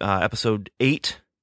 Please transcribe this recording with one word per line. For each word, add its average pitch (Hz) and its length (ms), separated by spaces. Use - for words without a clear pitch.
uh, 98 200
episode 104 480
eight - 400